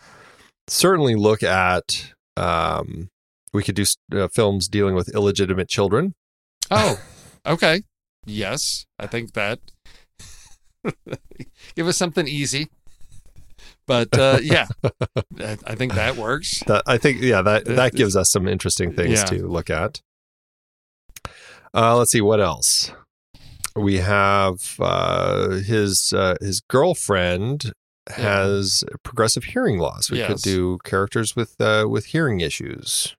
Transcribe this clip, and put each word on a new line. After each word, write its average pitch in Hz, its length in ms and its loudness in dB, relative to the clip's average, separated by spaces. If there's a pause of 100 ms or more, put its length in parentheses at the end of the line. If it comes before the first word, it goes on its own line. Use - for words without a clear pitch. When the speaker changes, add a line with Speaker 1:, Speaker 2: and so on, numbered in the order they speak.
(680)
Speaker 1:
certainly 156 480 2
look 104 280 4
at, 90 680 0 (240)
um, 82 760 -2 (440)
we 101 100 0
could 95 120 -4
do 101 80 0
s-, - 120 0 (160)
uh, 98 160 0
films 101 400 0
dealing 101 280 0
with 90 200 -4
illegitimate 95 540 0
children. 113 440 0 (580)
Speaker 2:
Oh, 208 280 2 (240)
<laughs> - 220 -20
okay. 170 380 0 (420)
Yes, 104 600 -6 (140)
I 104 80 -10
think 117 260 -8
that 107 260 -4 (1200)
<laughs> - 920 -12
give 165 120 -2
us 180 100 0
something 170 300 0
easy. 143 420 -4 (1160)
But, 120 300 2
uh, 135 260 6
yeah, 156 240 2 (160)
Speaker 1:
<laughs> - 320 -4 (240)
Speaker 2:
I, 107 260 -8
I 110 100 -8
think 123 200 -4
that 113 200 0
works. 117 520 -4
Speaker 1:
That, 104 180 4
I 127 120 4
think, 123 240 2
yeah, 117 200 4
that, 104 260 2
Speaker 2:
Uh, 117 80 0
Speaker 1:
that 127 180 4
gives 107 220 2
us 92 160 2
some 95 160 0
interesting 95 460 -2
things 107 260 2
Speaker 2:
yeah. 101 60 2
Speaker 1:
to 90 220 -2
look 85 220 -4
at. 90 320 -4 (1700)
Uh, 113 240 4
let's 120 140 2
see, 117 100 2
what 104 180 4
else? - 520 0 (840)
We 101 220 2
have, 98 840 2
uh, 90 720 0
his, 98 640 0
uh, 95 280 2
his 98 200 -4
girlfriend 107 1120 0 (380)
Speaker 2:
Yeah. - 60 -14 (320)
Speaker 1:
has 98 360 -2 (200)
progressive - 420 0
hearing 202 340 0
loss. - 320 -4
We 127 80 -2
could 110 120 -2
Speaker 2:
Yes. - 100 -4
Speaker 1:
do 92 420 0
characters 101 520 -2
with, - 240 -4
uh, 107 300 2
with 110 180 -2
hearing 139 340 0
issues. - 760 -6